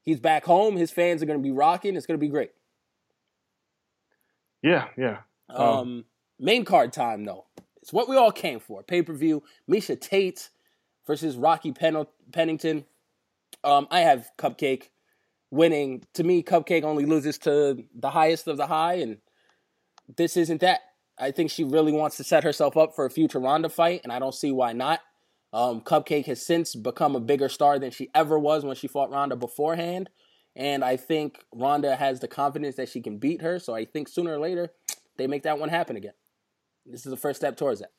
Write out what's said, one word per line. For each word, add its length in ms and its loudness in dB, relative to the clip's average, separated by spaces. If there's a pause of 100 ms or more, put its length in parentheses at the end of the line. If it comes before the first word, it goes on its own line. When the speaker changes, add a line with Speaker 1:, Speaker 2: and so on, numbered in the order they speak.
Speaker 1:
He's 180 -2
back 240 2
home. 320 4
His 160 0
fans 320 0
are 20 -2
gonna 140 -2
be 120 -2
rocking. 440 2
It's 100 -8
gonna 120 -2
be 100 -2
great. 240 -2 (2000)
Speaker 2:
Yeah, 260 2 (100)
yeah. 220 -2 (300)
Um, 120 -6
Speaker 1:
Um, 440 0 (340)
main 260 2
card 280 4
time, 320 -4
though. 200 -12 (360)
It's 120 -18
what 140 0
we 80 -2
all 160 8
came 280 -6
for. 240 -16
Pay-per-view. 600 0 (260)
Miesha 300 0
Tate 500 -2 (560)
versus 300 -4
Rocky 360 0
Pen-, 360 -2 (240)
Pennington. 540 -2 (760)
Um, 280 4
I 100 4
have 360 4
Cupcake 520 -2 (600)
winning. 540 2 (100)
To 80 -2
me, 200 2
Cupcake 400 2
only 220 0
loses 340 0
to 540 2
the 160 -6
highest 380 2
of 100 -4
the 100 -4
high, 280 0
and 240 -6 (960)
this 220 0
isn't 260 0
that. 200 4 (380)
I 120 -2
think 200 -2
she 120 -4
really 280 4
wants 260 -2
to 60 -12
set 200 4
herself 320 2
up 200 4
for 100 0
a 40 -2
future 300 0
Ronda 300 2
fight, 340 2
and 80 -10
I 60 -6
don't 160 -4
see 180 -4
why 220 0
not. 260 0 (540)
Um, 280 0
Cupcake 440 0
has 180 -8
since 300 0
become 420 -2
a 40 -2
bigger 300 0
star 280 2
than 140 -6
she 240 -12
ever 240 4
was 260 0
when 100 -6
she 120 -12
fought 240 -2
Ronda 240 -2
beforehand, 760 -4 (460)
and 280 -2
I 140 0
think 560 -4
Ronda 420 0
has 240 -2
the 80 -8
confidence 500 -4
that 120 -6
she 100 -10
can 200 -10
beat 240 -2
her, 160 -4
so 160 -8
I 100 -6
think 220 -10
sooner 260 -4
or 60 -4
later 320 -4 (460)
they 100 -4
make 160 -4
that 160 -2
one 100 -6
happen 260 -2
again. 180 -14 (760)
This 180 -18
is 60 -10
the 60 -8
first 220 -4
step 180 -4
towards 240 -2
that. 180 -18